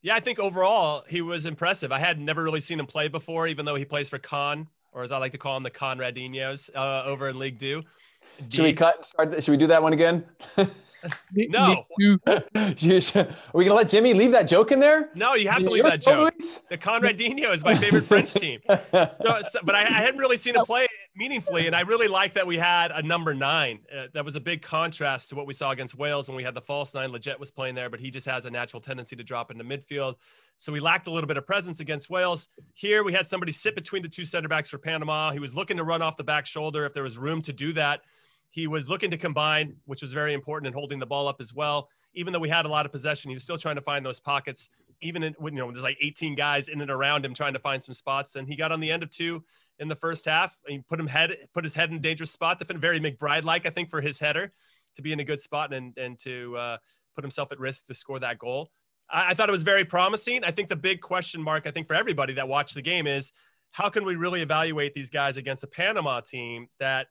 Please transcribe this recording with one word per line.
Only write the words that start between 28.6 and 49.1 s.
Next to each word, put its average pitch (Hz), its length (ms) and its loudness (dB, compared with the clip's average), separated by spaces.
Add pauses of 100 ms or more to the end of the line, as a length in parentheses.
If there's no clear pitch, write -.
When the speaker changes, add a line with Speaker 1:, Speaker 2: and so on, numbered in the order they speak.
Speaker 1:
tendency 127 340 -12
to 117 80 -16
drop 117 280 -10
into 113 120 -16
midfield. 139 520 -8 (420)
So - 160 -10
we 147 60 -4
lacked 165 280 -4
a 170 40 -10
little 165 160 -4
bit 147 100 -4
of 135 80 -10
presence 180 340 -6
against 151 300 -10
Wales. 180 380 -4 (260)
Here 208 300 0
we 185 100 -2
had 185 140 0
somebody 180 240 -6
sit 214 240 -4
between 190 260 -8
the 165 80 -12
two 170 160 -12
center 156 220 -6
backs 151 200 -2
for 143 120 -12
Panama. 156 520 -4
He 139 80 -8
was 131 160 -10
looking 190 220 -4
to 165 60 -2
run 165 180 0
off 160 160 -2
the 143 60 -10
back 147 240 0
shoulder 151 380 -4
if 143 100 -6
there 143 80 -6
was 117 160 -10
room 156 240 -4
to 147 100 -10
do 139 200 -6
that. 147 280 0 (480)
He 165 160 -8
was 151 240 -6
looking 190 220 -2
to 170 60 -6
combine, 151 580 -2 (100)
which 139 160 -12
was 131 120 -12
very 147 200 -2
important, 143 340 -8
and 127 60 -8
holding 139 260 -8
the 131 60 -8
ball 143 220 -2
up 135 140 -6
as 113 120 -16
well. 147 360 -4 (240)
Even 175 180 -6
though 175 80 -2
we 160 80 -2
had 165 180 2
a 156 40 -6
lot 151 160 0
of 139 80 -12
possession, 143 360 -6
he 131 60 -8
was 127 80 -14
still 170 140 -8
trying 156 180 -6
to 139 60 -8
find 143 240 -4
those 127 160 -8
pockets. 139 480 -6 (320)
Even 165 200 -6
in, 156 220 -4
you 156 80 -8
know, 127 180 -6
there's 123 140 -12
like 135 180 -2
eighteen 147 320 -6
guys 143 360 -2
in 151 100 -8
and 143 100 -8
around 139 360 0
him 127 80 -8
trying 143 180 -4
to 131 80 -8
find 135 240 -6
some 131 100 -16
spots, 139 440 -6
and 135 100 -12
he 143 80 -10
got 156 160 -4
on 160 80 -4
the 156 100 -4
end 165 140 -2
of 156 60 -12
two 170 340 -8 (360)